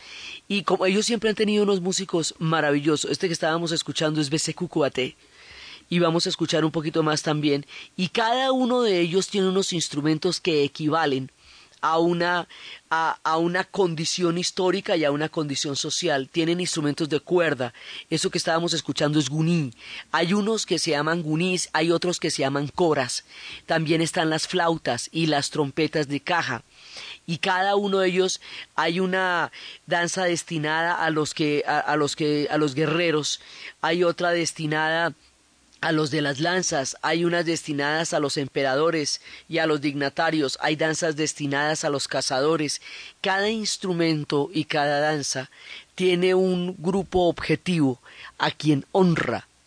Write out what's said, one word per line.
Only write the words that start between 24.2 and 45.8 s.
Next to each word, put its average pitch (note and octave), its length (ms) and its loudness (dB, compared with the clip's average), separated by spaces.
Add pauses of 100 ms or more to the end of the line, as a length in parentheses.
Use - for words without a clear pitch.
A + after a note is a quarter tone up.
las D#3 160 -2
flautas E3 640 0
y D#3+ 160 0
las C#3+ 240 0
trompetas D3+ 560 0
de C#3+ 140 -4
caja. C#3+ 420 -2 (640)
Y E3 100 -2
cada F#3+ 380 2
uno G3+ 240 2
de F#3+ 80 4
ellos F#3 340 0 (320)
hay E3+ 260 0
una F3+ 520 0 (340)
danza F3 380 0
destinada E3 800 0
a D#3+ 60 2
los D3+ 240 0
que, D3 320 0
a, D3+ 140 2
a D3 160 0
los D3 180 0
que, D3 340 0
a D3+ 80 0
los D3+ 160 0
guerreros. D#3 680 0 (400)
Hay E3+ 220 2
otra E3+ 280 2
destinada D#3+ 840 0 (680)
a D#3+ 100 -2
los D#3 180 0
de D3+ 120 0
las C#3+ 180 -2
lanzas, E3+ 640 -2
hay E3 220 2
unas F3 200 2
destinadas D#3 680 -2
a D#3+ 60 2
los C#3+ 180 0
emperadores C#3+ 840 0 (260)
y D#3+ 120 -2
a D#3+ 80 2
los D3+ 140 2
dignatarios, C#3+ 800 0
hay D#3 160 2
danzas D#3+ 380 0
destinadas D3 680 -2
a D#3 80 0
los C#3 160 -2
cazadores. C#3+ 760 -2 (400)
Cada G3 300 0
instrumento E3+ 1000 0
y D#3 120 -2
cada D3 360 0
danza D3 520 -2 (420)